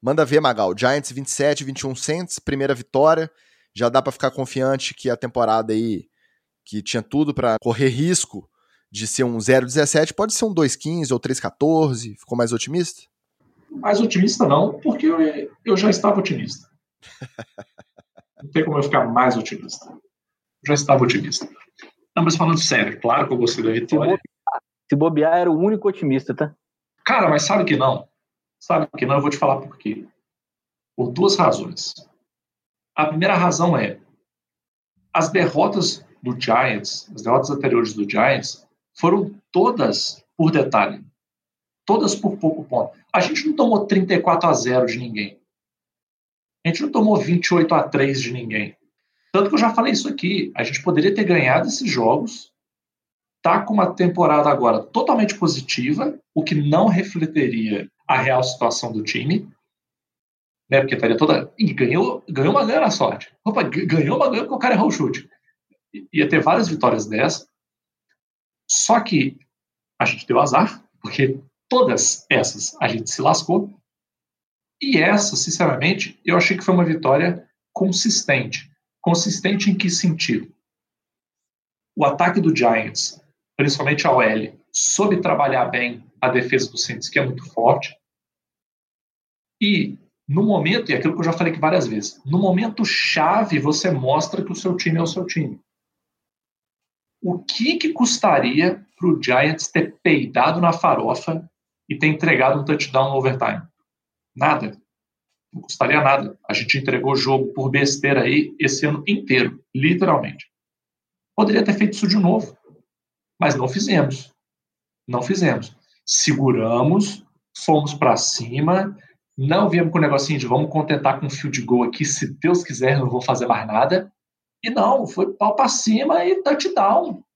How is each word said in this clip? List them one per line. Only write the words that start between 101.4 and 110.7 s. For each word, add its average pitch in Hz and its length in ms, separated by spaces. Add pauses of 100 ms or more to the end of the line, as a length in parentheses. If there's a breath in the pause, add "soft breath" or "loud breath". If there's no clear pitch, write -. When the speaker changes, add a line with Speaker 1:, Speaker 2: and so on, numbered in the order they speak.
Speaker 2:
e - 80
ter 156 100
entregado 147 520
um 143 60
touchdown 139 460
no 135 60
overtime? 127 440 (720)
Nada. 143 420 (760)
Não - 120
custaria 135 380
nada. 135 360 (100)
A - 60
gente - 240
entregou 131 340
o 143 60
jogo 135 360
por 135 160
besteira 139 520
aí 139 380
esse 143 260
ano 147 220
inteiro, - 540 (140)
literalmente. 165 720 (880)